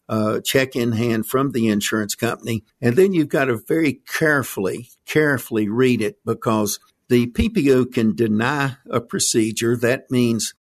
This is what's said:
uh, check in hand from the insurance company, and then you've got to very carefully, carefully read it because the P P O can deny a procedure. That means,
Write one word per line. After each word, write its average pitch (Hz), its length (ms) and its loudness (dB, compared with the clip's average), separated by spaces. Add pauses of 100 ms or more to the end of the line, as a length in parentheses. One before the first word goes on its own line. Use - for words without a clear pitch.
uh, 107 320 -2
check 131 380 0
in 120 160 0
hand 113 320 -2
from 135 260 -2
the 113 160 0
insurance 104 480 -2
company, 113 480 -4 (180)
and 120 140 0
then 190 160 4
you've 160 160 2
got 143 180 0
to 123 120 0
very 156 500 -2
carefully, 120 840 -2 (160)
carefully 131 600 0
read 120 340 2
it 104 240 -4
because 107 540 -2 (300)
the 120 180 4
P 117 220 -2
P 139 240 2
O 127 100 4
can 113 320 0
deny 117 600 0 (120)
a 120 120 -2
procedure. 117 760 0
That 120 340 -2
means, 120 540 0